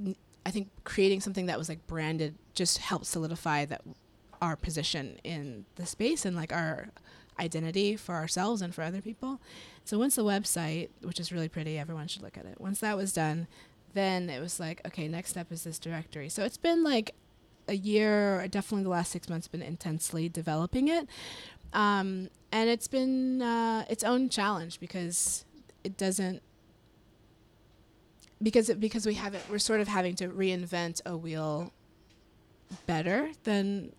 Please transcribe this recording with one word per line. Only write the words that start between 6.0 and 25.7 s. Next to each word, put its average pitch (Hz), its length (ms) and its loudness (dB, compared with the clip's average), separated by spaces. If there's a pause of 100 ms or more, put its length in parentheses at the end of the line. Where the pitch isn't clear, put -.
and, 180 100 0
like, 160 180 -4
our 160 360 -2 (500)
identity 170 560 0
for 180 200 -6
ourselves 185 460 0
and 175 120 -4
for 165 100 -6
other 180 180 -4
people. 254 400 -8 (440)
So 208 120 0
once 262 180 4
the 233 80 2
website, 175 640 0 (120)
which 170 180 -6
is 170 120 -6
really 165 180 0
pretty, 156 280 -4
everyone 156 300 -6
should - 160 -8
look - 140 -14
at - 80 -12
it. - 140 -14
Once 202 200 -2
that 214 180 0
was 190 160 -2
done, 160 340 0 (460)
then 185 360 2
it 131 100 -6
was 165 200 -4
like, 170 260 -6
"Okay, 165 220 -4
next 165 240 -4
step 170 200 -8
is 165 120 -6
this 160 160 -8
directory." 160 500 -8
So 202 140 -2
it's 240 140 -2
been, 339 260 4
like, 254 320 2 (520)
a 208 80 0
year, 208 720 4
definitely 202 340 0
the 190 60 2
last 170 220 2
six - 180 -6
months, 170 180 -4
been 165 140 -6
intensely 160 680 -2
developing 165 580 2
it. 320 200 4 (640)
Um, 196 560 2 (220)
and 226 180 4
it's 233 180 2
been, 262 540 2
uh, 226 480 2
its 226 140 0
own 247 260 4
challenge 196 500 0
because 175 640 -2 (380)